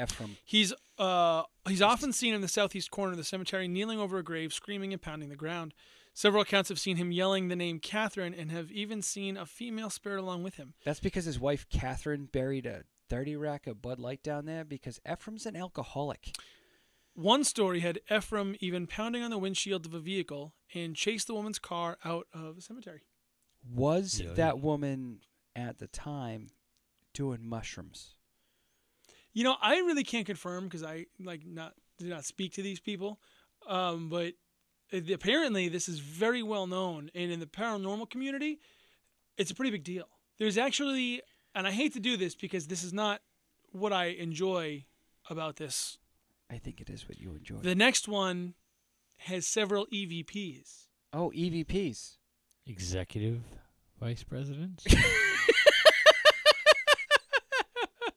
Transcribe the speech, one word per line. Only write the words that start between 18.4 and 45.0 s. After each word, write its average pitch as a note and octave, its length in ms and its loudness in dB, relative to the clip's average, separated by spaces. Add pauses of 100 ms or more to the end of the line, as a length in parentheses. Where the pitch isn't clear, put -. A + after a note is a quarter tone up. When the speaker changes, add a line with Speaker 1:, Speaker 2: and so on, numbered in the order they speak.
Speaker 2:
even F3+ 260 -4
pounding A#3 360 -4
on A#3 80 -4
the A3 80 -4
windshield F#3+ 480 -4
of D#3+ 80 -12
a E3+ 40 -8
vehicle D#3 560 -6 (200)
and E3+ 220 -6
chased G#3+ 300 -2
the A#3 80 -6
woman's G#3+ 240 -4
car E3+ 460 -6
out E3+ 280 -6
of D#3+ 260 -12
a - 40 -20
cemetery. G3 400 -16 (680)
Speaker 1:
Was D3+ 500 0
Speaker 3:
Yeah. F2 120 -6
Speaker 1:
that D3 280 2
woman C#3 600 -2 (340)
at A#2+ 240 -8
the G#2+ 100 -14
time A#2+ 600 -8 (640)
doing B2 320 -4
mushrooms? A2 720 -10 (1160)
Speaker 2:
You A3+ 120 2
know, C4 180 4
I A#3 140 6
really E4+ 280 2
can't A3+ 220 -4
confirm F3+ 440 -6
'cause E3 120 -10
I, D#3+ 240 -10 (120)
like, F3 280 -12
not, E3 280 -14 (240)
do F3 100 -10
not D#3+ 160 -8
speak - 300 -8
to G3 80 -8
these G3 180 -8
people. G#3 400 -6 (460)
Um, F3 420 -2
but F3 260 -4 (540)
it, F3+ 220 -4
apparently G#3 580 2
this F3 220 -4
is D#3+ 80 -6
very F#3+ 440 0
well G#3 240 -2
known, F3 480 -4
and F3 160 -2
in E3+ 100 -4
the D#3+ 60 -8
paranormal G#3 600 -4
community, C#4 500 -4 (800)
it's F#3+ 140 -2
a F3+ 40 -8
pretty C4 160 -2
big F#3 140 -6
deal. F3 240 -8 (300)
There's G#3+ 180 2
actually, C4 640 0 (340)
and F#3+ 120 -2
I F#3+ 60 0
hate C#4+ 200 0
to B3 80 -8
do A#3 160 0
this F3+ 180 -2
because E3+ 340 -6
this E3+ 140 -6
is F3+ 120 -8
not G#3 260 0 (500)
what G3+ 220 -2
I F3+ 140 2
enjoy E3+ 800 -2 (420)